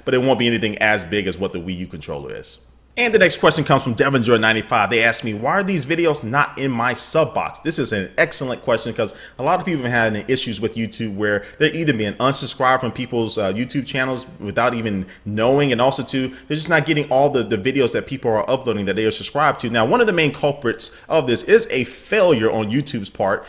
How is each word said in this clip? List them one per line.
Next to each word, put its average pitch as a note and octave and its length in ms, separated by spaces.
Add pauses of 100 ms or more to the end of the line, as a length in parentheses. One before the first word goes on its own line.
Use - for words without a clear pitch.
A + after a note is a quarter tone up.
But C3+ 80
it B2+ 80
won't B2+ 180
be A#2+ 80
anything A2 300
as G#2+ 260
big F#2+ 240
as F2 100
what F#2 140
the F2+ 80
Wii F2+ 200
U F#2 80
controller D2 460
is. - 260 (400)
And A#3 140
the A3 60
next F3+ 180
question D#3 260
comes C3+ 200
from B2 100
Devinger B2 460
ninety-five. A2 500
They A2+ 140
ask A#2 200
me, A2 120
"Why A#2 160
are G3 120
these F#3 220
videos E3 380
not B2 340
in C3+ 140
my A#2+ 240
sub D#3 360
box?" - 280
This D#3 180
is B2+ 160
an G2 240
excellent D3 460
question A#2 280
'cause G#2+ 220 (240)
a B2+ 60
lot E3+ 160
of - 80
people D#3 160
have A#2 320
had G#2 120
issues B2 320
with G#2+ 140
YouTube A2 420
where G#2 280 (160)
they're D#3 160
either D#3+ 180
being G#2+ 200
unsubscribed B2+ 640
from B2 120
people's, A#2 460
uh, F#2+ 160
YouTube B2 320
channels C3 400 (140)
without A#2 340
even G#2+ 320 (200)
knowing, B2+ 460
and A2+ 80
also, C3 220
too, C3 300 (160)
they're D3+ 100
just D#3 120
not D#3+ 180
getting D3 240
all C3+ 180
the, B2+ 140
the G#2+ 120
videos B2+ 360
that A2+ 160
people B2+ 240
are G#2+ 180
uploading A2 360
that F#2+ 100
they A2 100
are G#2+ 60
subscribed C#3+ 480
to. B2 100
Now, A2+ 160
one G#3 160
of A3+ 60
the G#3 60
main D#3 200
culprits C#3 560 (180)
of D#3 200
this A#2 160
is A3 260
a B2+ 140
failure D#3+ 640
on G#2+ 220
YouTube's A#2+ 400
part G2+ 380